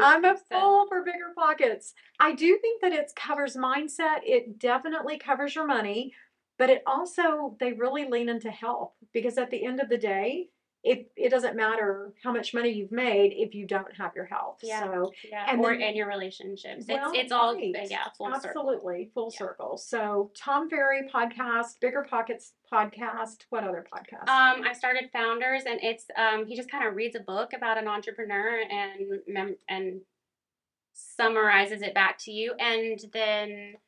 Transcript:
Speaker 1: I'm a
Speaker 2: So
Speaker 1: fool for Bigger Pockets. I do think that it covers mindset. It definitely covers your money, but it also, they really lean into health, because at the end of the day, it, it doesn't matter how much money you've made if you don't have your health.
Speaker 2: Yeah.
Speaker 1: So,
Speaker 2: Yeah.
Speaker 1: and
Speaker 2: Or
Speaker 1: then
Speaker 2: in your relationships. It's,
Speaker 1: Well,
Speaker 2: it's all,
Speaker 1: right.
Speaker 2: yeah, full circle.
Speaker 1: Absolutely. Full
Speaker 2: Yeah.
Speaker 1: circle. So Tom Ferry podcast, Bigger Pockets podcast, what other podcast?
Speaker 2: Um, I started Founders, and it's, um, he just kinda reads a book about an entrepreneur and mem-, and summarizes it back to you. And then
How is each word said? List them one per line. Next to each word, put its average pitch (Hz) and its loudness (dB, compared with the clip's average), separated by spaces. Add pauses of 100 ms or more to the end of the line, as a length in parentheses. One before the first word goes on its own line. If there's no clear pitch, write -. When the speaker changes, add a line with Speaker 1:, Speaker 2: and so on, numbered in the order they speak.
Speaker 1:
I'm 320 10
a 392 6
Speaker 2:
So - -4
Speaker 1:
fool 403 8
for 359 -2
Bigger 349 -6
Pockets. 302 2 (260)
I 311 6
do 339 6
think 453 0
that 370 4
it 294 -2
covers 285 -4
mindset. 302 0
It 240 2
definitely 294 0
covers 277 -2
your 311 -2
money, 233 -2 (440)
but 254 6
it 254 6
also, 302 0
they 247 0
really 262 -2
lean 240 0
into 226 -4
health, 226 -6 (200)
because 233 0
at 247 0
the 220 -4
end 254 -2
of 240 -4
the 240 2
day, 208 -2 (380)
it, 247 2
it 240 2
doesn't 247 2
matter 208 0 (100)
how 247 -2
much 233 -4
money 240 0
you've 208 -4
made 208 4
if 214 -2
you 202 -10
don't 202 -4
have 190 -6
your 180 -8
health. - -8
Speaker 2:
Yeah. 220 -6
Speaker 1:
So, 185 -2 (160)
Speaker 2:
Yeah. 208 -8
Speaker 1:
and 247 2
Speaker 2:
Or 226 4
Speaker 1:
then 240 -4
Speaker 2:
in 214 0
your 208 -2
relationships. 196 -10
It's, - -
Speaker 1:
Well, 277 -2
Speaker 2:
it's 254 -2
all, 240 4
Speaker 1:
right. 190 -4 (160)
Speaker 2:
yeah, - -6 (120)
full 202 -8
circle. 262 -4
Speaker 1:
Absolutely. 214 -6
Full 226 -6
Speaker 2:
Yeah. - -16
Speaker 1:
circle. - -8
So 208 -2
Tom 320 0
Ferry 269 0
podcast, 240 -2
Bigger 262 0
Pockets 226 -4 (180)
podcast, 226 -2
what 220 -4
other 180 -6
podcast? - -8
Speaker 2:
Um, 262 6
I 247 0
started 254 -2
Founders, 240 0
and 233 -4
it's, 226 -4 (100)
um, 220 2
he 233 -10
just 247 -8
kinda 262 -2
reads 226 -4
a 233 -10
book 202 -6
about 226 -2
an 214 -4
entrepreneur 214 -4
and 196 -6
mem-, 196 -4 (100)
and 190 -6 (920)
summarizes 214 2
it 196 -6
back 190 2
to 220 -14
you. 220 -4
And 226 0 (120)
then 208 -4 (100)